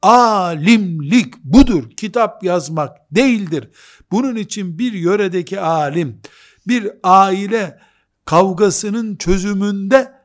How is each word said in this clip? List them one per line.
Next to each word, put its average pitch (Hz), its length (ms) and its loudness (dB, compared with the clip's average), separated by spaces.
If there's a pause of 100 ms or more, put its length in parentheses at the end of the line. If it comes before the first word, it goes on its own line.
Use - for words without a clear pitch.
Alimlik 185 1400 2
budur. 175 460 4
Kitap 220 540 -4
yazmak 160 540 -4 (140)
değildir. 190 580 0 (420)
Bunun 247 240 -2
için 185 440 -8
bir 240 140 -4
yöredeki 190 680 -2
alim, 156 640 -4 (460)
bir 214 240 -4 (120)
aile 190 760 2 (460)
kavgasının 202 920 0
çözümünde 202 1080 -2